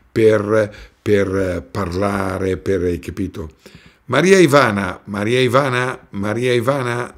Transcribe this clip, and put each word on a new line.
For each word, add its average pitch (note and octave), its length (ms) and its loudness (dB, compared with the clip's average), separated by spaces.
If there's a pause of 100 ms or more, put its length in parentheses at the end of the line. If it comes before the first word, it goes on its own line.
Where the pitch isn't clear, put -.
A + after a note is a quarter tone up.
(120)
per, G#2+ 640 2 (240)
per F#2+ 720 0
parlare, F#2+ 840 -2
per, F#2+ 240 -2
hai F2 180 -2
capito? F2 520 -10 (540)
Maria F3 340 4
Ivana, A#2 680 4
Maria G#2 340 -2
Ivana, B2+ 680 0
Maria G#2+ 420 -4
Ivana, A#2+ 680 -2